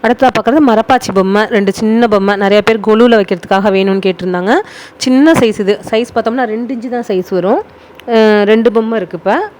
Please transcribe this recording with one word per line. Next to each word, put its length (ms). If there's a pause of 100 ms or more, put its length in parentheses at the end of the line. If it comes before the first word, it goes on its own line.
அடுத்ததா 240 (120)
பார்க்குறது 180 (100)
மரப்பாச்சி 460
பொம்மை. 300
ரெண்டு 280
சின்ன 360
பொம்மை. 280
நிறைய 260
பேர் 180
கொலுல 360
வைக்கிறதுக்காக 560
வேணும்னு 340
கேட்டிருந்தாங்க. 480 (440)
சின்ன 340
சைஸ் 280
இது. 200 (100)
சைஸ் 160 (100)
பார்த்தோம்னா 280
ரெண்டு 300
இன்ச்சு 160
தான் 180
சைஸ் 220
வரும். 320 (480)
அ, 340
ரெண்டு 280
பொம்மை 260
இருக்கு 200
இப்ப. 320 (100)